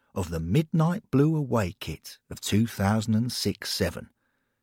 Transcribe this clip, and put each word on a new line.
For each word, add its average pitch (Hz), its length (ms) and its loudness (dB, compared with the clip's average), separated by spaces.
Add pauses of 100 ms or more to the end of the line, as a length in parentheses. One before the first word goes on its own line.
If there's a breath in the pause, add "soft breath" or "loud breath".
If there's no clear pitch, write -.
(140)
of 90 180 -4
the 82 100 -4
midnight 160 680 2
blue 147 240 4
away 123 460 -2
kit - 400 -12 (100)
of - 120 -14
two 110 260 2
thousand 107 480 0
and 117 160 0
six - 380 -4
seven, - 400 -4 (520)